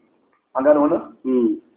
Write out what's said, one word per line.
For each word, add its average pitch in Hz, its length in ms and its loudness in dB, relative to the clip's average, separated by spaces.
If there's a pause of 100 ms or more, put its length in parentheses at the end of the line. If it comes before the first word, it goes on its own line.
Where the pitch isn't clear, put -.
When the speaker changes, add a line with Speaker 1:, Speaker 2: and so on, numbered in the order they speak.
(560)
Speaker 1:
An 131 80 -4
gane 147 160 4
wannan? 156 340 -2 (100)
Speaker 2:
Hmm. 123 320 0 (220)